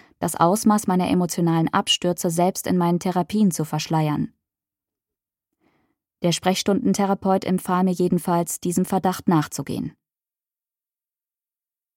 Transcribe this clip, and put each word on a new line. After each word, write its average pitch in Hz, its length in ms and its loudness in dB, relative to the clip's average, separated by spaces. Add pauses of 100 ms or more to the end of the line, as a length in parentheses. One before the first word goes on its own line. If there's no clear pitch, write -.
(200)
das 170 160 -4
Ausmaß 208 500 2
meiner 180 240 0
emotionalen 170 580 2
Abstürze 175 600 -2
selbst 180 360 0
in 180 120 0
meinen 175 220 2
Therapien 185 500 0
zu 160 140 -2
verschleiern. 156 680 -2 (1900)
Der 175 100 2
Sprechstundentherapeut 196 1120 0
empfahl 185 400 0
mir 185 80 2
jedenfalls, 175 680 -2
diesem 180 260 -2
Verdacht 185 420 -2
nachzugehen. - 640 -2 (2000)